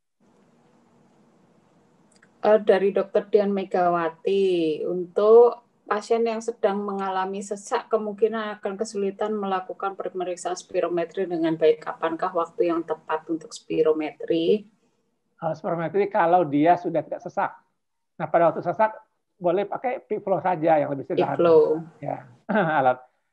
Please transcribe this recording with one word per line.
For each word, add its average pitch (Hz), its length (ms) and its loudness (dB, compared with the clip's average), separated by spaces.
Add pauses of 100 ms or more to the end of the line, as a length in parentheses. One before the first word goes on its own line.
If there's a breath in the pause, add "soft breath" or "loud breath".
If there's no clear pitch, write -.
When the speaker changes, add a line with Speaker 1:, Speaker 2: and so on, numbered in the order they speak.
(2500)
Speaker 1:
Eh, 214 240 6
dari 196 240 4
Dokter 202 400 -2
Dian 202 240 2
Megawati, 180 1400 0
untuk 208 720 4 (240)
pasien 220 400 -2
yang 226 160 -4
sedang 208 400 -2
mengalami 196 600 -4
sesak, - 480 -8
kemungkinan 214 680 -2
akan 196 200 -8
kesulitan 202 560 -4
melakukan 196 600 -6
pemeriksaan 180 640 -8
spirometri 175 720 -4
dengan 165 240 0
baik. 156 320 2
Kapankah 165 480 -4
waktu 170 360 0
yang 165 120 -2
tepat 160 480 -6
untuk 160 240 -8
spirometri? 165 1120 0 (760)
Speaker 2:
Eh, 160 140 -4
spirometri 170 560 -2
kalau 175 320 4
dia 151 320 4
sudah 165 240 -4
tidak - 240 -8
sesak. 185 260 -4 (680)
Nah, 156 80 -6
pada 170 240 4
waktu - 80 -8
sesak 214 320 -2 (480)
boleh 180 240 0
pakai 202 400 -6
peak 214 160 -6
flow 175 240 -2
saja 165 320 2
yang 143 160 0
lebih 139 160 -8
sederhana. 143 240 0
Speaker 1:
Peak 139 80 -2
flow. 160 400 6 (240)
Speaker 2:
Ya, - 240 -8 (200)
<clears throat> 170 300 2
alat 131 220 2 (320)